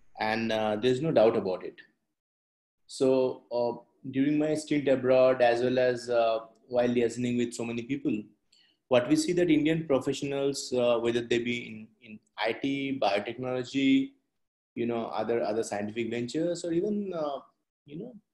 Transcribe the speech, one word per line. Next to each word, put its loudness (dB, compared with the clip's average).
and, 0
uh, 0
there's 0
no -2
doubt 6
about -4
it. -14
So, 0
uh, -2
during 2
my 0
stint -2
abroad, 4
as 4
well 2
as, 0
uh, 2
while 0
liaising 0
with 0
so -6
many -6
people, -4
what 4
we 4
see 2
that 2
Indian 2
professionals, -2
uh, 2
whether 0
they 0
be -2
in, -16
in -18
I 0
T, -4
biotechnology, 0
you -4
know, -2
other, -2
other -2
scientific -6
ventures, -4
or -4
even, -2
uh, -6
you -14
know, -14